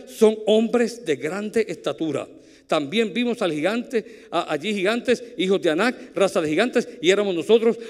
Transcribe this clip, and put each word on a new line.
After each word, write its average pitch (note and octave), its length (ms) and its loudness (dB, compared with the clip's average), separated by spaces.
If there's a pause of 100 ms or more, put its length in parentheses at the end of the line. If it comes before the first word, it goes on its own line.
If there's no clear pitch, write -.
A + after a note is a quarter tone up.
son A3 380 4
hombres A3+ 580 2
de D3+ 140 0
grande G3+ 500 -2
estatura. D3 580 -4 (420)
También E3+ 460 0
vimos A#3+ 280 -2
al F3+ 100 0
gigante, G3+ 760 -4
a-, E3 240 -2
allí E3 220 -2
gigantes, A3+ 480 0 (140)
hijos F#3 220 2
de D#3 120 2
Anac, A3 440 -2
raza F#3+ 240 2
de D#3 100 0
gigantes, A3+ 380 2 (140)
y E3+ 80 2
éramos G3 240 4
nosotros, A3 440 2 (120)